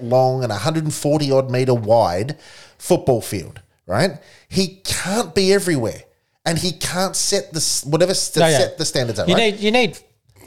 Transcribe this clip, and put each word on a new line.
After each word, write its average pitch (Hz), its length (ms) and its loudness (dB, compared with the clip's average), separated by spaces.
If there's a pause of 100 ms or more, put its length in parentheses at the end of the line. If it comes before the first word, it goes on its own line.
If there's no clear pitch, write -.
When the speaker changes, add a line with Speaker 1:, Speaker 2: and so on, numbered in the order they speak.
Speaker 1:
long 131 420 2
and 113 80 -2
a 101 60 -4
hundred 160 260 -2
and 151 100 -4
forty 147 380 0
odd 131 180 2
metre 127 240 2
wide 110 640 2 (400)
football 135 440 2
field, - 400 -10 (260)
right? 135 320 -2 (280)
He 185 360 -2
can't 185 500 -4
be 190 200 2
everywhere, 147 500 -2 (420)
and 165 140 -2
he 180 120 -4
can't 180 440 -4
set - 360 -2
the 160 60 -8
s-, - 260 -2
whatever 160 300 2
st-, - 280 0
Speaker 2:
No, 165 60 6
yeah. 151 120 4
Speaker 1:
set 139 180 0
the 156 80 -4
standards 120 340 -2
are, - 80 -2
Speaker 2:
You 175 60 2
Speaker 1:
right? 214 200 2
Speaker 2:
need, 202 80 -12
you 214 100 0
need, 226 260 2 (500)